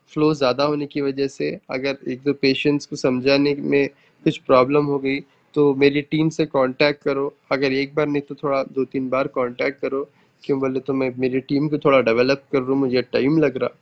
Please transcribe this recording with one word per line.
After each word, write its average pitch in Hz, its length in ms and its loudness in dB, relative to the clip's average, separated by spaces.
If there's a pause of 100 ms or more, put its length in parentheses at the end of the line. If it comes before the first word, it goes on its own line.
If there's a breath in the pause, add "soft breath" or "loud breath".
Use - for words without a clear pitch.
(120)
फ्लो 151 220 2
ज़्यादा 135 300 0
होने 147 220 -2
की 143 140 -6
वजह 139 280 -2
से, 147 300 -6 (120)
अगर 135 260 -4 (120)
एक 127 160 -8
दो 143 100 2
patients 139 520 0
को 143 100 -10
समझाने 139 580 2
में 143 340 0 (360 soft breath)
कुछ - 140 0
problem 139 460 4
हो 143 140 -2
गई 135 220 -2 (340 soft breath)
तो 143 200 4
मेरी 143 280 4
team 156 260 0
से 156 180 -2
contact 143 560 0
करो। 139 300 -2 (200)
अगर 139 200 0
एक 139 220 -4
बार 151 120 0
नहीं 143 160 -2
तो 143 120 -14
थोड़ा 139 280 -2
दो 131 220 -4
तीन 131 240 -4
बार 135 200 -2
contact 127 520 -4
करो। 135 280 -6 (360 soft breath)
क्यों 139 160 -2
बोले 131 200 -2
तो - 120 -6
मैं 135 260 -2
मेरी 127 240 -2
team 147 260 -2
को 147 100 -2
थोड़ा 139 220 0
develop 123 420 0 (100)
कर 139 60 0
रहा 127 120 -4
हूँ, 135 80 0
मुझे 127 240 0
time 131 360 0
लग 139 180 0
रहा। 123 260 -6